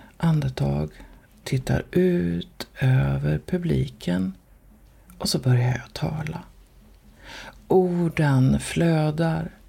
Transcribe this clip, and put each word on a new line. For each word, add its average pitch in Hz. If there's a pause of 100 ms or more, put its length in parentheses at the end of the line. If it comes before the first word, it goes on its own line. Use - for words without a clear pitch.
(180)
andetag, 147 (520)
tittar -
ut 175 (120)
över 139
publiken 175 (840)
och -
så 160
börjar 123
jag -
tala. 160 (1200)
Orden 160
flödar. 160 (180)